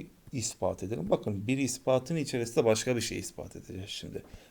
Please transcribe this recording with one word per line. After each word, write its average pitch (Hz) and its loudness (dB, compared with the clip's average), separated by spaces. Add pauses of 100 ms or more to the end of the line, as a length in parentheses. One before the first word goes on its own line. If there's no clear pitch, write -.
(320)
ispat 98 -2
edelim. 120 -4
Bakın 104 0
bir 131 2
ispatın 131 2
içerisinde 131 2
başka 113 4
bir 117 2
şey - -2
ispat - -10
edeceğiz - -10
şimdi. - -8 (280)